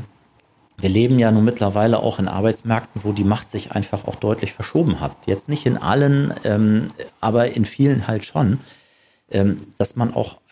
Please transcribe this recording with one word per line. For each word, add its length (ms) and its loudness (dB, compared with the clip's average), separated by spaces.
wir 80 0
leben 300 4
ja 100 6
nun 140 4
mittlerweile 560 2
auch 200 -2
in 100 -2
Arbeitsmärkten, 760 -2
wo 80 -2
die 140 -2
Macht 240 0
sich 240 -10
einfach 320 -6
auch 100 -6
deutlich 380 -4
verschoben 480 -2
hat. 100 -6
Jetzt 240 -4
nicht 160 -4
in 100 2
allen, 580 2
ähm, 460 2
aber 340 0
in 120 0
vielen 420 0
halt 160 -4
schon, 360 0
ähm, 280 2
dass 200 -2
man 160 -2
auch 240 -4